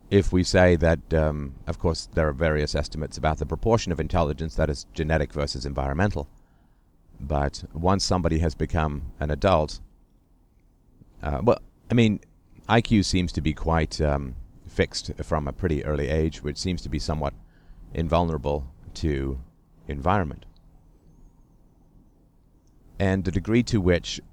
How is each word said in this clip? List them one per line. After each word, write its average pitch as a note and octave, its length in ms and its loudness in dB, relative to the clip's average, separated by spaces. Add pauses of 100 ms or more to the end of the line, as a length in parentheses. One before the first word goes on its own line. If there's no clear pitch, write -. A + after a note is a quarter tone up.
(100)
if G2 220 4
we F2+ 100 4
say F2+ 340 6
that, D#2+ 380 2
um, D2+ 400 0 (120)
of E2+ 120 -8
course, E2 360 -4
there D#2+ 140 2
are D2 40 -2
various D2+ 420 0
estimates D2+ 420 -6
about D#2 220 0
the D#2 80 -4
proportion F#2+ 460 0
of D#2 80 -4
intelligence D#2 560 -2
that D#2 120 2
is D2 240 -6
genetic D#2 400 0
versus C#2+ 320 -4
environmental. C#2+ 640 -2 (920)
But C#2+ 520 -2
once F#2 300 2
somebody E2 380 2
has D#2+ 160 0
become D#2 640 -2
an D2+ 100 -2
adult, D#2 500 2 (1400)
uh, C#2+ 200 -4
well, - 180 4 (300)
I A2+ 40 2
mean, A2 260 6 (480)
I A2+ 120 6
Q G#2 240 4
seems F2+ 280 0
to E2+ 80 -2
be D2+ 140 0
quite, D#2+ 460 0
um, C#2+ 340 0 (340)
fixed - 440 -4 (100)
from D2+ 240 -2
a C#2+ 60 -6
pretty D#2 320 -2
early C#2+ 240 -2
age, D#2+ 340 0
which D2 160 -6
seems F#2 240 -4
to - 60 -10
be D#2 100 -4
somewhat D2+ 340 -4 (640)
invulnerable D#2 720 0 (280)
to C2+ 460 -4 (460)
environment. D#2 580 -2 (2500)
And F#2+ 260 2
the F#2 60 0
degree G#2 340 2
to A2 160 0
which F2 400 2 (120)